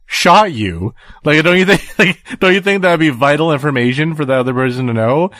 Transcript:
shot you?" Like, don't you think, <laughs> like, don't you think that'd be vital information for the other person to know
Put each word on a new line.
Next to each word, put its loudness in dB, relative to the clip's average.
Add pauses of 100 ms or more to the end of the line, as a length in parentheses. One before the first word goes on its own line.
shot 2
you?" -6 (320)
Like, 2
don't 2
you 2
think, 2
<laughs> -6
like, -2
don't 2
you 0
think -2
that'd 2
be 2
vital 0
information -2
for -6
the -2
other -2
person -2
to -2
know 0